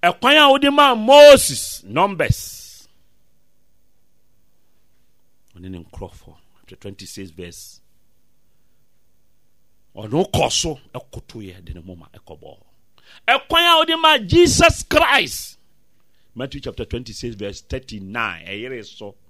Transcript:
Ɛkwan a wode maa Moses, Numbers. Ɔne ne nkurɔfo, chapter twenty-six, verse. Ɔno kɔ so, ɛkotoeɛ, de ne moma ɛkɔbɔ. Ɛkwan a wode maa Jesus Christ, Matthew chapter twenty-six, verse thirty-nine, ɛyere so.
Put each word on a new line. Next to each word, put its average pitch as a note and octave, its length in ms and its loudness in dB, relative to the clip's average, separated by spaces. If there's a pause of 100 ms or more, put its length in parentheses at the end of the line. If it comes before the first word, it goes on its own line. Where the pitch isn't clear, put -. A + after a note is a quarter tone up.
Ɛkwan A#3 340 2
a D4 140 6
wode C#4 220 2
maa C#4+ 220 4
Moses, C4+ 880 6
Numbers. D#3 1040 -6 (2750)
Ɔne F2+ 160 -18
ne F#2 80 -12
nkurɔfo, - 580 -20 (300)
chapter F#2+ 100 -20
twenty-six, G2 540 -18
verse. E2+ 500 -20 (2250)
Ɔno A2 360 -6
kɔ C3+ 200 -2
so, D#3 300 -6 (140)
ɛkotoeɛ, G2 680 -18
de E2 100 -16
ne F2 60 -16
moma E2+ 340 -20
ɛkɔbɔ. D2+ 440 -20 (720)
Ɛkwan D4+ 380 0
a E4+ 100 4
wode D#4+ 240 0
maa D#4 180 4
Jesus D#4+ 680 2
Christ, - 720 -2 (760)
Matthew C3+ 260 -12
chapter B2 260 -12
twenty-six, B2 480 -12
verse G2+ 260 -12
thirty-nine, G#2 840 -10
ɛyere A2 400 -12
so. G2+ 280 -20 (160)